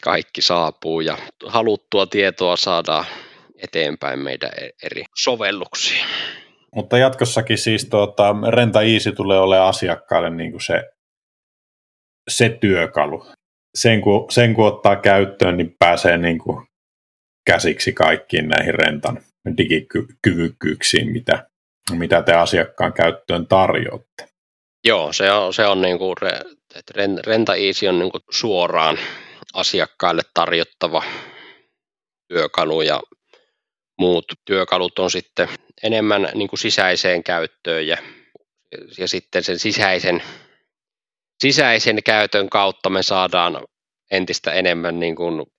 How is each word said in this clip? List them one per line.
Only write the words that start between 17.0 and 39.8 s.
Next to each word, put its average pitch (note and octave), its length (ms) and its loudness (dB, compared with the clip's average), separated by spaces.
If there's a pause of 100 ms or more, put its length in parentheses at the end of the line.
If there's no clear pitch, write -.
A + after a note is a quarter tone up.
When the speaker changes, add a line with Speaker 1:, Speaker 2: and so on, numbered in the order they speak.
Speaker 2:
käsiksi E2 480 0
kaikkiin D#2+ 540 0
näihin D2+ 260 0
Rentan D#2 500 -2 (340)
digikyvykkyyksiin, E2 1500 -2
mitä, - 380 -2 (420)
mitä E2+ 300 0
te E2 120 4
asiakkaan E2+ 600 2
käyttöön E2+ 540 -2
tarjoatte. - 800 0 (560)
Speaker 1:
Joo, F2+ 300 2
se G2 180 2
on, F#2+ 220 2
se G#2+ 140 2
on F#2+ 140 2
niinku F2+ 340 0
re-, - 400 -6 (200)
et - 160 -20
Ren-, G2 360 -2
Renta A2 280 0
Easy G2 320 0
on F2+ 120 2
niinku F2+ 200 -4 (120)
suoraan E2 680 0 (560)
asiakkaille F2 680 -2 (120)
tarjottava E2+ 720 -2 (1200)
työkalu D#2+ 540 0
ja D2+ 200 0 (1000)
muut F2+ 260 2 (200)
työkalut F2+ 540 -2
on F2+ 120 0
sitten F2+ 380 -4 (340)
enemmän G#2+ 520 0
niinku G2+ 220 -6
sisäiseen F#2 640 0
käyttöön E2 640 -4
ja, E2 100 -2 (1000)
ja F2+ 100 -6
sitten F2+ 360 -4
sen F2 160 -4
sisäisen, F#2+ 640 0 (1160)